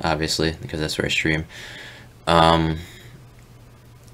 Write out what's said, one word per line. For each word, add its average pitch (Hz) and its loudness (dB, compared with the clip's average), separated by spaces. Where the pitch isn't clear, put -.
obviously, 80 0
because 78 -8
that's 76 -4
where - -2
I - -2
stream. 85 0
Um, 82 4